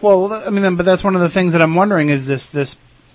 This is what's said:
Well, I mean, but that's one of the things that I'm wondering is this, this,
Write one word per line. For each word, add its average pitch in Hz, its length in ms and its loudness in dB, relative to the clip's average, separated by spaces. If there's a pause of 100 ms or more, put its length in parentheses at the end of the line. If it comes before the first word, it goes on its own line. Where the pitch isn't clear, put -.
Well, 202 320 2
I 220 160 -10
mean, 196 260 0
but 175 100 -2
that's 185 180 2
one 196 120 0
of 180 60 2
the 170 80 2
things 180 240 0
that 165 80 2
I'm 160 140 2
wondering 180 340 2
is 139 180 -2
this, 135 220 -4
this, 143 280 -6 (380)